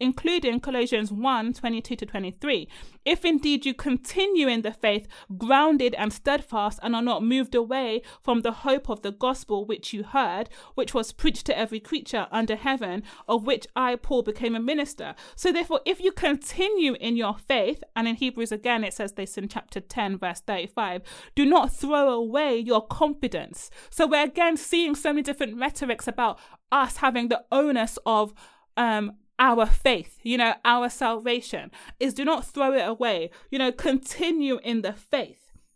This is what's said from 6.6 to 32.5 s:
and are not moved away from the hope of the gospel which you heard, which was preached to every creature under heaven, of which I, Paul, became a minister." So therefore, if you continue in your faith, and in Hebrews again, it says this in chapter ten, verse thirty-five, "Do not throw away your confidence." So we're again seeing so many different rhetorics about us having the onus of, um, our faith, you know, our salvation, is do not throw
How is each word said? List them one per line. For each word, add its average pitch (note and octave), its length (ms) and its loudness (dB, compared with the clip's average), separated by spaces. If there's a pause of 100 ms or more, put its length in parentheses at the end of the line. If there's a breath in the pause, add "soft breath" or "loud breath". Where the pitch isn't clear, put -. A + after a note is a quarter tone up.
and A#3 140 -2
are A3+ 60 -2
not A3+ 200 0
moved B3+ 320 0
away A#3+ 460 0 (220 loud breath)
from A#3 180 2
the A3+ 120 -2
hope C4+ 360 0
of G#3 140 -6
the G3+ 100 -6
gospel G#3 540 -2
which - 260 -6
you G#3 100 -6
heard, A3 460 -2 (280 loud breath)
which - 180 -2
was A3+ 180 -2
preached - 340 0
to C#4 120 0
every A3 220 -4
creature A#3 500 -6
under A3 260 0
heaven, G#3+ 460 -4 (260 loud breath)
of A3 160 0
which - 220 0 (100)
I, B3 200 2
Paul, B3 260 0
became A#3 340 -2
a A3+ 40 -2
minister." C4+ 540 -4 (220 loud breath)
So F4+ 160 2
therefore, E4+ 320 0
if F4+ 160 -2
you F#4 120 2
continue E4 880 0
in A#3 180 0
your G#3 180 -2
faith, B3 480 0 (100)
and A3+ 140 -2
in A3+ 60 -2
Hebrews A#3 380 -4
again, A3 300 0
it G3 120 -6
says G3+ 180 -6
this - 240 -10
in G3+ 120 -6
chapter - 320 -10
ten, G3 360 -4
verse F3 240 -6
thirty-five, F#3+ 600 -4 (320 loud breath)
"Do C#4+ 100 4
not C#4+ 260 6
throw C#4+ 380 2
away A#3+ 480 0
your A3 300 2
confidence." - 840 -2 (220 loud breath)
So D#4+ 160 2
we're D4 180 4
again E4 320 2
seeing E4+ 380 0
so D4 180 0
many D4 100 0
different C4 360 -4
rhetorics C#4 240 -4 (240)
about A#3 320 0 (320 loud breath)
us C4+ 280 2
having B3 280 2
the A#3+ 240 0
onus C4 560 2
of, G#3+ 260 2 (440 loud breath)
um, G#3+ 340 0 (300)
our A#3 260 6
faith, - 560 4
you A#3+ 160 0
know, A#3 160 2 (100)
our A#3+ 240 4
salvation, A#3+ 840 -4 (260 loud breath)
is B3 160 0
do C4+ 100 -4
not D#4 220 0
throw C#4 260 0